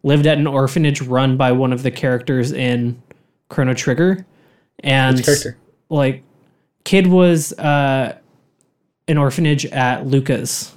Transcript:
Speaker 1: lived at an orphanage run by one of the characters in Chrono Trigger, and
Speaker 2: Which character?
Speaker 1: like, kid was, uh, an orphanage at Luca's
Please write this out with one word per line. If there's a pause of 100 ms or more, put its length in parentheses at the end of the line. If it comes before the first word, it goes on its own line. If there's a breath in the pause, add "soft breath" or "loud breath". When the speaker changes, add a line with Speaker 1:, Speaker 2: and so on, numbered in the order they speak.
Speaker 1:
lived
at
an
orphanage
run
by
one
of
the
characters
in (500)
Chrono
Trigger, (540 soft breath)
and
Speaker 2:
Which
character? (340)
Speaker 1:
like, (640)
kid
was,
uh, (920)
an
orphanage
at
Luca's